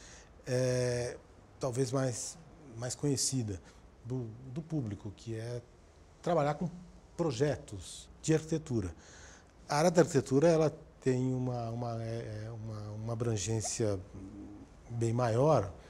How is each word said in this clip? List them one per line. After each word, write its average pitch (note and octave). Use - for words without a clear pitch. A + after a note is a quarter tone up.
é, B2+
talvez C3
mais, C3
mais A#2+
conhecida B2+
do, B2
do D#3+
público, A#2
que A2+
é A#2+
trabalhar D3+
com E3+
projetos B2+
de D#3
arquitetura. D3+
A D3
área E3+
da E3+
arquitetura, C#3
ela D#3
tem B2+
uma, B2
uma, A#2
é, A2+
é, A2+
uma, G#2+
uma A2
abrangência A2
bem A2+
maior, A#2+